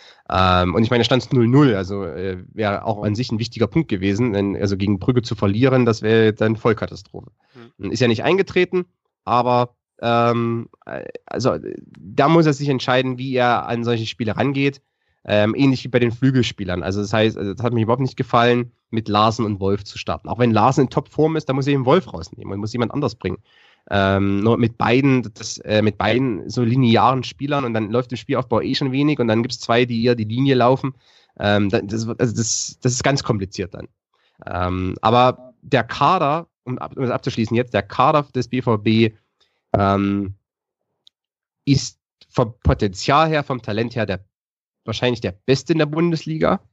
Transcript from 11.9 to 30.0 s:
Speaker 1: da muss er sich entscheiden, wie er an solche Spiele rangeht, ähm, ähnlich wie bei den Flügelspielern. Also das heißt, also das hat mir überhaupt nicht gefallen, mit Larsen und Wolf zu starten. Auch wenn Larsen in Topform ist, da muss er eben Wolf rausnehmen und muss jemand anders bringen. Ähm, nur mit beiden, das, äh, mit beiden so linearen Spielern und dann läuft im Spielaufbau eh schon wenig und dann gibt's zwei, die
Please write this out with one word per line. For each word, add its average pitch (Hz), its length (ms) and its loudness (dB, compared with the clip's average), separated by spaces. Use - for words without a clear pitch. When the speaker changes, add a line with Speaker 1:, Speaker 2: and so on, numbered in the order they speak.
Speaker 1:
da 117 300 0
muss 165 180 6
er 151 80 2
sich 143 160 -4
entscheiden, 131 480 0
wie 131 160 -6
er 120 340 2
an 117 160 -4
solche 113 220 -2
Spiele 110 320 -4
rangeht, 139 420 -2
ähm, 104 280 2
ähnlich 135 300 2
wie 127 40 -10
bei 123 100 0
den 117 140 2
Flügelspielern. 113 720 0
Also 98 200 -2
das 104 100 -4
heißt, 110 240 2
also 98 160 -6
das 92 100 -8
hat 120 120 -2
mir 117 80 0
überhaupt 117 180 0
nicht 131 160 -4
gefallen, 120 560 2
mit 110 180 -4
Larsen 107 360 2
und 104 160 -4
Wolf 98 240 -2
zu - 140 -14
starten. 85 320 -8
Auch 87 80 -6
wenn 120 140 4
Larsen 117 300 4
in 127 80 0
Topform 156 460 -2
ist, 156 100 -6
da 135 60 -4
muss 135 140 -2
er 143 80 0
eben 135 100 -2
Wolf 151 260 2
rausnehmen 95 440 -12
und 101 60 -6
muss 110 120 -6
jemand 120 200 -2
anders 135 240 -4
bringen. 95 200 -6
Ähm, 98 500 2
nur 110 160 2
mit 117 220 0
beiden, 127 560 2
das, - 240 -14
äh, 107 240 0
mit 107 160 0
beiden 110 500 0
so 123 140 -2
linearen 120 640 4
Spielern 143 420 -4
und 113 80 -4
dann 110 160 -2
läuft 123 220 -2
im 123 40 -8
Spielaufbau 117 460 -2
eh 104 120 -2
schon 135 180 -2
wenig 143 260 2
und 120 100 2
dann 110 140 2
gibt's 123 180 -6
zwei, 120 240 2
die 117 180 -2